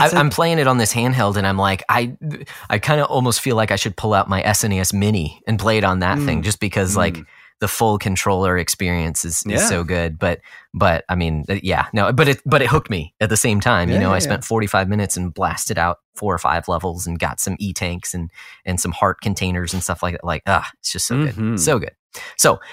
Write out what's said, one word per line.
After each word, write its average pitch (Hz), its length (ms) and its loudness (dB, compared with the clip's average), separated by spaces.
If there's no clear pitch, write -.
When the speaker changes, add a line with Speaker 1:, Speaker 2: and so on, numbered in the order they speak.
Speaker 1:
it's 160 80 6
Speaker 2:
I, 175 60 4
Speaker 1:
a - 20 6
Speaker 2:
I'm 147 80 4
playing 165 300 2
it 139 80 2
on 131 100 4
this 113 160 2
handheld, 117 440 2
and 98 100 2
I'm 98 100 2
like, 98 320 0
I, 120 260 0
I 107 100 0
kinda 151 280 2
almost 123 340 0
feel 123 160 0
like 110 140 2
I 101 60 4
should 95 200 -4
pull 107 160 0
out 98 160 4
my 95 140 0
S 104 200 2
N 107 100 0
E 95 80 2
S 92 120 0
Mini 101 540 0
and 107 120 0
play 110 200 2
it 101 60 2
on 92 160 2
that 92 180 2
Speaker 1:
Mm. 143 80 0
Speaker 2:
thing, 101 160 0
just 104 180 -2
because, 98 340 0
like, 87 200 2
Speaker 1:
Mm. 80 100 -12
Speaker 2:
the 104 80 -2
full 107 300 2
controller 95 600 0
experience 87 640 -2
is, 82 140 -4
is 101 140 -6
Speaker 1:
Yeah. 214 40 2
Speaker 2:
so 87 180 -2
good. 85 340 -2
But, 90 220 -2
but 87 340 2
I 90 60 0
mean, 80 340 0
uh, 98 140 -2
yeah, 85 320 0
no, 104 180 2
but 139 160 4
it, 135 160 0
but 139 160 4
it 123 80 2
hooked 147 220 0
me 82 300 -4
at 104 100 2
the 110 80 4
same 107 220 2
time. 92 280 2
You 87 60 2
Speaker 1:
Yeah, 95 60 4
Speaker 2:
know, 95 80 2
Speaker 1:
yeah, 95 40 2
Speaker 2:
I 95 40 2
Speaker 1:
yeah. 92 40 0
Speaker 2:
spent 104 240 -2
forty-five 104 420 0
minutes 101 300 -2
and 87 160 -4
blasted 87 460 -2
out 87 200 0
four 101 200 -2
or 82 40 -2
five 80 300 -2
levels 87 380 -4
and 85 120 -4
got - 220 -4
some 92 180 -4
E-tanks 90 540 -6
and, 85 180 -6
and 90 140 -2
some 85 120 -2
heart 92 300 -2
containers 90 500 -2
and 92 100 -4
stuff - 200 -4
like 87 120 -2
that. - 100 -12
Like, 82 220 -4
ah, 95 220 0
it's - 140 -8
just - 140 -6
so - 100 -2
Speaker 1:
Mm-hmm. 113 360 -2
Speaker 2:
good. 104 80 -2
So 131 180 2
good. 78 140 -6
So - 240 2